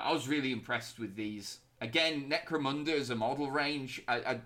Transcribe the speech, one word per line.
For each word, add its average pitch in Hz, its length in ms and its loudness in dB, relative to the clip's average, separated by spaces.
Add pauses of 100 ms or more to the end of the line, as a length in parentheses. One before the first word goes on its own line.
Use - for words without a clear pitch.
I 151 80 2
was 131 160 2
really 139 240 2
impressed 117 460 -2
with 101 160 -6
these. 107 440 -6 (220)
Again, 143 500 2
Necromunda 151 580 0 (100)
as 123 120 0
a 123 40 0
model 135 360 0
range, 143 580 -2
I, 123 80 4
I, 117 300 -2